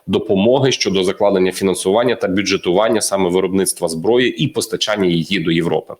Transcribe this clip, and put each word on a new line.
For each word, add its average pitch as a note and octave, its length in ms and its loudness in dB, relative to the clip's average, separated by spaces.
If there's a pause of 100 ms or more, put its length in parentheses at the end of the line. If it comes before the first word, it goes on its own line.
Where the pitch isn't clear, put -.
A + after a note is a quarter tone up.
допомоги, B2 680 2
щодо F#2+ 320 0
закладення F#2+ 480 2
фінансування G2 640 0
та - 140 -2
бюджетування G2 720 0
саме F#2+ 300 0
виробництва F#2 580 0
зброї A2+ 560 0
і C3 40 0
постачання G2+ 600 -2
її E2+ 320 0
до E2 100 -2
Європи. E2 500 -2